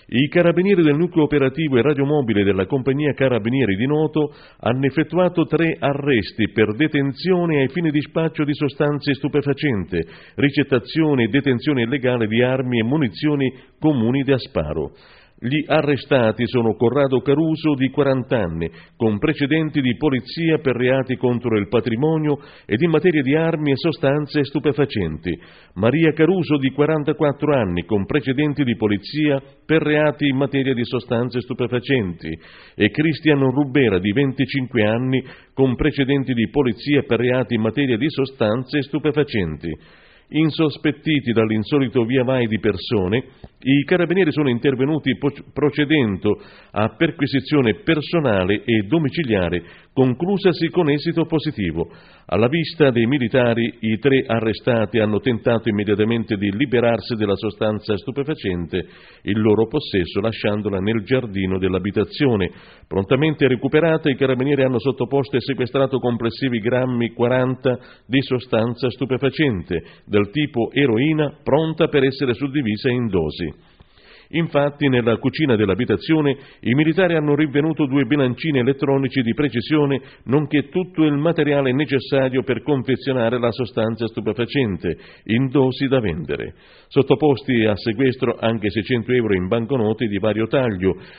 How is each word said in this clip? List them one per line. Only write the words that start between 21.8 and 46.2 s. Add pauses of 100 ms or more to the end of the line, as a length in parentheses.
ed
in
materia
di
armi
e
sostanze
stupefacenti, (360)
Maria
Caruso,
di
quarantaquattro
anni,
con
precedenti
di
polizia (240)
per
reati
in
materia
di
sostanze
stupefacenti, (440)
e
Cristiano
Rubera,
di
venticinque
anni, (300)
con
precedenti
di
polizia
per
reati
in
materia
di
sostanze
stupefacenti. (240)
Insospettiti
dall'insolito
via
vai
di
persone, (380)
i
carabinieri
sono
intervenuti
po-, (220)
procedendo (320)